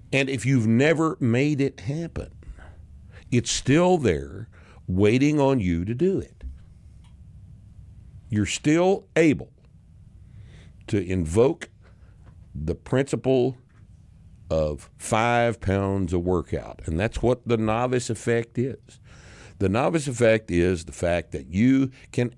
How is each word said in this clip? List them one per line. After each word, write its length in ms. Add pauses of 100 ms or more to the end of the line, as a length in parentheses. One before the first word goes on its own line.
(140)
And 160
if 160
you've 220
never 520
made 400
it 220
happen, 500 (960)
it's 220
still 460
there 500 (400)
waiting 520
on 200
you 240
to 100
do 260
it. 260 (1800)
You're 160
still 640 (100)
able 340 (1300)
to 160
invoke 680 (840)
the 220
principle 840 (960)
of 460
five 600
pounds 540
a 60
workout. 640
And 140
that's 240
what 240
the 100
novice 540
effect 480
is. 400 (580)
The 100
novice 400
effect 440
is 340
the 60
fact 400
that 160
you 420 (220)
can 260